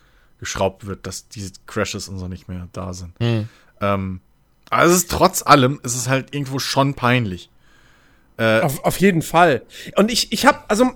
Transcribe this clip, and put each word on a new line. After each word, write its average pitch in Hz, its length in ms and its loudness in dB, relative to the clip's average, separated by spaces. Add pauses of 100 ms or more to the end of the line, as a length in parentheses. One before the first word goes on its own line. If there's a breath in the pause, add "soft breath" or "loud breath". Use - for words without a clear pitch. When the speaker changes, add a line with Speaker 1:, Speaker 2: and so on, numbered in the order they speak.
(400)
Speaker 1:
geschraubt - 460 -4
wird, 95 220 -10
dass - 220 -14
diese 98 240 -12 (140)
Crashes - 420 -6
und 98 100 -10
so 92 80 -8
nicht 90 220 -12
mehr 90 240 -10
da 92 200 -10
sind. 90 260 -14
Speaker 2:
Hm. 113 280 0 (320 soft breath)
Speaker 1:
Ähm, 95 400 -2 (500)
aber 127 140 2
es 170 100 6
ist 180 180 0
trotz - 340 2
allem, 139 380 4
es 123 120 -6
ist 120 140 -6
halt 135 240 -2
irgendwo 139 260 -6
schon 139 360 0
peinlich. 120 540 -2 (880)
Äh, 113 240 4
Speaker 3:
Auf, 147 220 -2
auf - 140 0
jeden 180 240 4
Fall. 165 400 4 (340 loud breath)
Und 214 160 4
ich, - 220 -4
ich 226 120 -2
hab, 285 240 2
also, 247 260 2